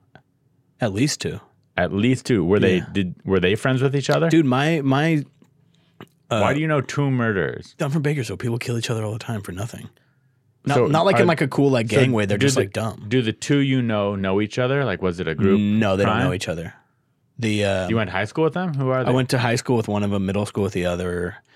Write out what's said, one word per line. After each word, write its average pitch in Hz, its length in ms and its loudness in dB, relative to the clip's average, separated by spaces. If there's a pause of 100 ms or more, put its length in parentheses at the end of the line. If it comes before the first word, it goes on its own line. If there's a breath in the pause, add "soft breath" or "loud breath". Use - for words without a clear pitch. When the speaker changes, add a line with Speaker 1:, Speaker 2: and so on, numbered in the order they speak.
(800 loud breath)
Speaker 1:
at 113 120 0
least 127 280 -2
two. 80 200 -6 (360)
Speaker 2:
At 90 160 0
least 120 340 0
two. 104 180 2
Were 95 160 4
they, 92 180 4
Speaker 1:
Yeah. 82 140 -4
Speaker 2:
did, 90 220 -2 (100)
were 95 160 2
they 90 140 4
friends 131 260 0
with 135 160 0
each 139 140 -2
other? 147 180 2
Speaker 1:
Dude, 160 160 4
my, 143 380 2
my, 143 420 2 (1040)
uh, 110 100 2
Speaker 2:
Why 110 120 2
do 143 80 0
you 156 60 -2
know 151 140 2
two 139 300 -2
murders? 107 680 -2
Speaker 1:
I'm 143 100 0
from 156 120 0
Bakersfield. 131 380 -2
People 120 180 -2
kill 120 180 -4
each 113 140 -4
other 113 140 -2
all 107 80 -4
the 110 80 -8
time 110 200 -8
for 95 120 -12
nothing. 98 360 -10 (760)
Not, 139 100 2
Speaker 2:
So 123 120 6
Speaker 1:
not 160 180 2
like 196 120 4
in, - 60 4
Speaker 2:
are, - 40 6
Speaker 1:
like, 165 140 2
a 151 80 2
cool, 139 220 2
like, 117 200 0
Speaker 2:
so - 100 2
Speaker 1:
gang 131 120 4
way. 107 140 2
They're 101 120 0
Speaker 2:
do 131 80 2
Speaker 1:
just, 139 100 2
Speaker 2:
the, - 60 2
Speaker 1:
like, 98 100 -4
dumb. 107 360 -6
Speaker 2:
do 127 140 2
the 110 100 -2
two 143 260 0
you 131 240 2
know 104 320 0
know 98 260 0
each 107 180 -4
other? 135 260 0
Like, 92 180 -2
was 90 180 0
it 82 60 -4
a 80 80 -2
group 98 260 4
Speaker 1:
No, 104 360 2
they 101 80 2
don't 107 100 2
Speaker 2:
crime? 117 120 0
Speaker 1:
know 90 60 0
each - 160 -6
other. 82 260 -8 (640)
The, 107 260 0
um, 95 260 0
Speaker 2:
You 113 60 0
went 110 140 0
to - 20 -10
high 98 140 -2
school 156 180 -2
with 151 100 0
them? 180 200 -4
Who 135 160 -2
are 131 140 0
they? 123 60 0
Speaker 1:
I - 20 2
went 127 180 0
to 135 80 0
high 117 180 0
school 120 200 0
with 110 120 -2
one 104 160 0
of 101 60 -2
them, 98 160 0
middle 101 200 -2
school - 180 -4
with 95 100 -4
the 90 120 -2
other. 87 500 -4 (200 loud breath)